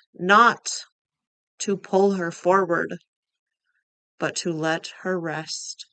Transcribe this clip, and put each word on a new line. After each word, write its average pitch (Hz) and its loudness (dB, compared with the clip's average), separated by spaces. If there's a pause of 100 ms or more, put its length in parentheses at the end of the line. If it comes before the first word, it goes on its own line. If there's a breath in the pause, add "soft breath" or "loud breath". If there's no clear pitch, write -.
(140)
not 208 4 (880)
to 101 -4
pull 196 2
her 175 -4
forward, 175 0 (1200)
but - -6
to - -4
let 160 -4 (140)
her 185 -4
rest. 156 -10